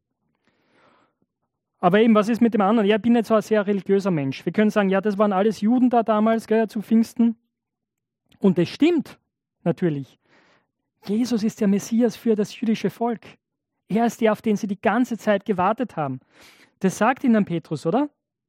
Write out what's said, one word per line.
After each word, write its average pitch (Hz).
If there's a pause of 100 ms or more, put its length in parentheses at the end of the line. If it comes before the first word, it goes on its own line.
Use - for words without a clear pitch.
(1800)
Aber 185
eben, 226
was 208
ist 226
mit 233
dem 214
anderen? 202
Ja, 208
ich 214
bin 233
nicht 240
so 226
ein 214
sehr 208
religiöser 196
Mensch. 139
Wir 165
können 214
sagen, 202
ja, 190
das 202
waren 208
alles 208
Juden 240
da 233
damals, 220
gell, 220
zu 208
Pfingsten. 226 (1040)
Und 196
das 175
stimmt - (440)
natürlich. 156 (840)
Jesus 220
ist 220
der 214
Messias 220
für 226
das 208
jüdische 214
Volk. 233 (600)
Er 226
ist 214
der, 220
auf 208
den 214
sie 202
die 190
ganze 226
Zeit 202
gewartet 202
haben. 135 (580)
Das 185
sagt 247
ihnen 226
Petrus, 165
oder? 240 (400)